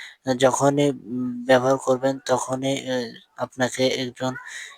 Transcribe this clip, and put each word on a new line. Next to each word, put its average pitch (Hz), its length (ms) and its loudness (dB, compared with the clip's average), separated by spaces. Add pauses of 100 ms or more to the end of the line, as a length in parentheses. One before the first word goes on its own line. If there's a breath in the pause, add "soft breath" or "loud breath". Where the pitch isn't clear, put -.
(380 loud breath)
যখনই, 139 520 4
উম, 123 560 -6
ব্যবহার 131 320 4
করবেন 131 480 0
তখনই, 131 640 -2
আহ, 123 180 -4 (300)
আপনাকে 127 500 -2
একজন, 127 460 -4 (440 loud breath)